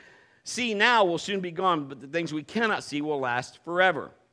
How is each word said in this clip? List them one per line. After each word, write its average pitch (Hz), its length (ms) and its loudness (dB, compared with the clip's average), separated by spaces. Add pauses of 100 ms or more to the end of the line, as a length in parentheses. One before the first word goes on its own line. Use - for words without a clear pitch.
(440)
see 233 300 -4
now 220 300 6
will 170 140 2
soon 196 220 -4
be 180 100 -6
gone, 170 380 0
but 135 120 -14
the 139 60 -14
things 160 260 -4
we 151 120 -6
cannot 208 400 -2
see 147 160 -6
will 147 180 -2
last 123 460 -4
forever." 170 480 2 (200)